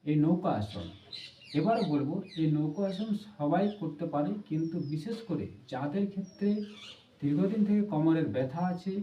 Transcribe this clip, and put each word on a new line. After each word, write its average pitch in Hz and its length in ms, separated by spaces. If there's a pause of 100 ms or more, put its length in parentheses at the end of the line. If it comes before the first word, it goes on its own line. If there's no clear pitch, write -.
এই 151 140
নৌকা 175 280 (100)
আসন। 87 260 (720)
এবার 226 180 (140)
বলবো 147 240 (240)
এই 156 80 (100)
নৌকা 156 340
আসন 208 180 (280)
সবাই 160 260 (160)
করতে 165 340
পারে, 151 180 (180)
কিন্তু 165 260 (180)
বিশেষ 226 240 (120)
করে - 160 (260)
যাদের 147 400
ক্ষেত্রে - 360 (720)
দীর্ঘদিন 185 460
থেকে 208 240
কোমরের 160 440
ব্যথা 131 260 (120)
আছে 190 300